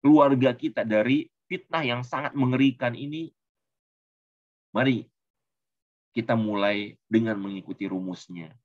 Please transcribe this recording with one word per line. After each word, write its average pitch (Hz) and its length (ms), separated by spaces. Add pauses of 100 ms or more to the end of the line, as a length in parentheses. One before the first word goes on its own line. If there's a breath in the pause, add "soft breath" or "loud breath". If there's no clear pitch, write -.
keluarga 139 520
kita 117 320
dari 113 400 (240)
fitnah 175 320
yang 123 240
sangat 139 280
mengerikan 127 640
ini, 151 340 (1400)
mari 120 320 (1040)
kita 117 240
mulai 104 720
dengan 110 320
mengikuti 98 480
rumusnya. 92 640 (140)